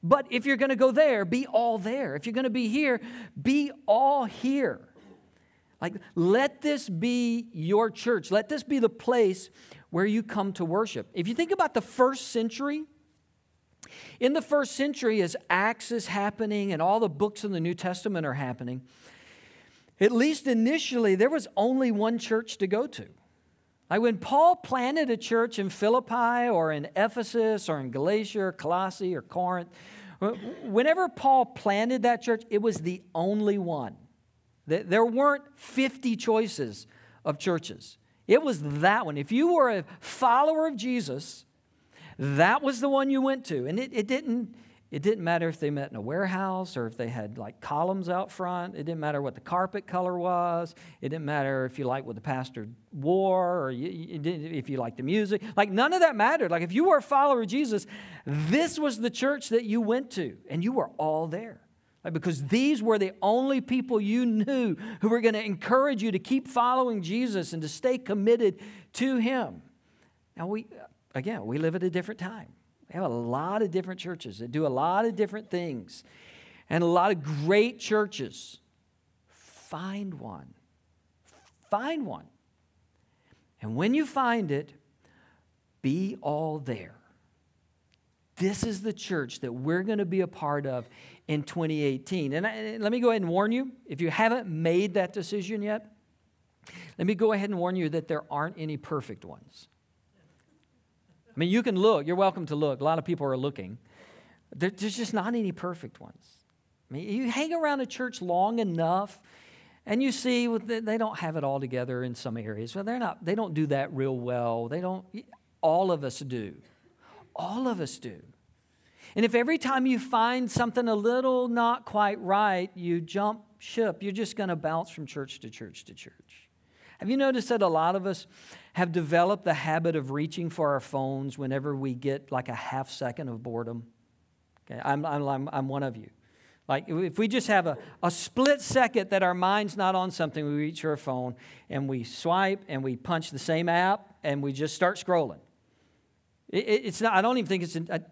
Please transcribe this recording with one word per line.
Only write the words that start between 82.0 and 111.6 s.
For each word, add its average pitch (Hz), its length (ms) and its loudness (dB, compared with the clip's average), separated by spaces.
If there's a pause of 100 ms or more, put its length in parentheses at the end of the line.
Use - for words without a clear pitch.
one. 127 220 -10 (1300)
And 110 160 -6
when 202 180 2
you 302 120 0
find 233 440 0
it, 143 220 -4 (1120)
be 175 380 0
all 151 380 -2
there. 113 380 -8 (1400)
This 190 280 -2
is 202 180 -4
the 214 120 -4
church 151 460 -6
that 123 120 -6
we're 156 320 -2
gonna 208 200 0
be 185 180 0
a 175 40 2
part 147 400 -4
of 127 220 -6 (400)
in 151 160 -2
twenty 156 380 -2
eighteen. 139 500 -2
And 170 120 -2
I, 220 60 0
and 220 320 -8
let 208 80 2
me 247 80 0
go 240 120 4
ahead 220 120 2
and 170 80 -2
warn 196 220 2
you, 254 180 -2 (160)
if 151 140 -8
you 165 100 0
haven't 226 380 2
made 170 460 2
that 185 180 0
decision 202 500 -6
yet, 214 320 -6 (1040)
let 180 80 0
me 208 80 2
go 220 180 2
ahead 202 180 -2
and 190 80 -2
warn 180 180 0
you 170 140 0
that 160 180 -4
there 156 220 -2
aren't 151 280 -4
any 156 180 -6
perfect 143 480 -8
ones. - 440 -20 (1700)
I - 40 -10
mean, 170 100 0
you 226 140 4
can 226 140 0
look. 185 300 4
You're 175 100 0
welcome 190 300 2
to 151 100 -4
look. 143 240 0
A 139 40 -4
lot 160 140 2
of 151 60 -6
people 160 220 -2
are 135 100 0
looking. 123 420 -6 (760)
There, 175 160 -2
there's 202 260 -6
just 226 180 -4
not 214 200 -2
any 214 180 -2
perfect 175 460 -10
ones. - 380 -20 (540)
I 127 40 -12
mean, 175 140 -8
you 240 220 -2
hang 302 240 -2
around 294 260 0
a 254 60 -2
church 247 340 -8
long 185 380 2
enough, 185 600 0 (680)
and 226 160 0
you 269 100 0
see, 247 340 0
well, 233 120 0
they, 226 220 -4
they 220 180 -2
don't 220 200 -2
have 160 180 -4
it 147 60 -2
all 139 160 0
together 127 460 -4